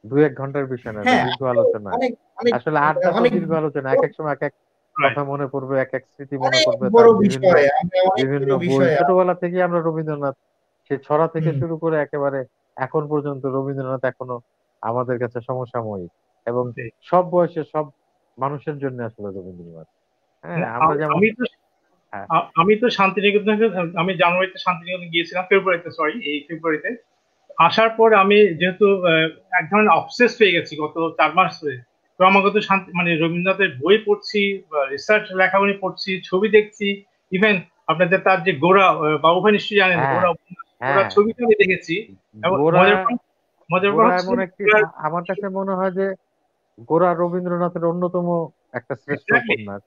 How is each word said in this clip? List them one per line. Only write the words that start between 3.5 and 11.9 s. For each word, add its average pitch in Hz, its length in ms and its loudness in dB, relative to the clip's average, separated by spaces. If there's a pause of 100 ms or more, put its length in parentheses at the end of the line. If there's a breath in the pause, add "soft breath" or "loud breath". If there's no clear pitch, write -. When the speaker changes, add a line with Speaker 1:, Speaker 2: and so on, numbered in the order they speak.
Speaker 1:
আলোচনা। 151 420 -2
এক 262 100 4
এক 208 140 -2
সময় 151 140 -4
এক 139 100 -4
এক 147 120 -4 (500)
Speaker 3:
Right। 139 100 2
Speaker 1:
কথা 143 100 -4
মনে 139 240 -6
পড়বে, 135 320 -4
এক 131 140 -2
এক 127 120 -6
স্মৃতি 139 320 -12
মনে 131 100 -2
Speaker 2:
অনেক 311 200 2
Speaker 1:
পড়বে, 277 220 -2
Speaker 2:
বড় 226 180 6
Speaker 1:
তার 214 120 6
বিভিন্ন, 190 280 2
Speaker 2:
বিষয়, 151 200 6
আমরা 180 340 0
অনেক 185 240 2
Speaker 1:
বিভিন্ন 135 200 -2
Speaker 2:
বড় 190 120 2
Speaker 1:
বই। 175 100 -2
Speaker 2:
বিষয়। 143 280 2
Speaker 1:
ছোটবেলা 180 380 2
থেকেই 180 280 -4
আমরা 175 180 0
রবীন্দ্রনাথ, 156 560 -4 (520)
সে 139 100 -4
ছড়া 151 300 0
থেকে 160 220 -2
Speaker 2:
হুম। 139 100 -2
Speaker 1:
শুরু 165 180 -4
করে 160 200 -2